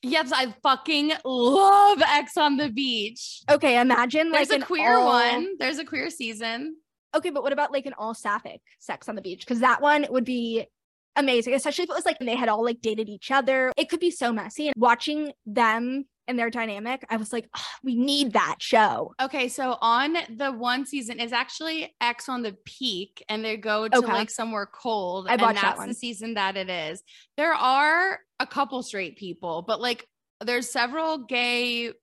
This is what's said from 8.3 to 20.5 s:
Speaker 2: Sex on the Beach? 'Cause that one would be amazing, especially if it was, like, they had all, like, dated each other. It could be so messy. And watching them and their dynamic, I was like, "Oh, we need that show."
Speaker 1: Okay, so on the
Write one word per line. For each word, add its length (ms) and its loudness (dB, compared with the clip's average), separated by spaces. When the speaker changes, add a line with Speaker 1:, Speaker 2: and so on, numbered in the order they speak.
Speaker 2:
Sex 300 -12
on 60 -8
the 60 -10
Beach? 240 -12
'Cause 140 -2
that 220 4
one 280 4
would 160 0
be 400 -2
amazing, 380 2
especially 300 -2
if 60 -6
it 60 -4
was, 100 -2
like, 140 0
they 160 -2
had 140 0
all, 140 0
like, 180 -2
dated 280 -4
each 220 -10
other. 460 2
It 120 -2
could 100 -2
be 120 2
so 200 -2
messy. 360 -6
And 100 -2
watching 560 0
them 600 0
and 120 -4
their 120 -2
dynamic, 580 -6
I 80 -2
was 160 -6
like, 240 -6
"Oh, 80 -8
we 120 -2
need 380 2
that 260 2
show." 640 2
Speaker 1:
Okay, 280 -2
so 320 -4
on 340 2
the 220 -4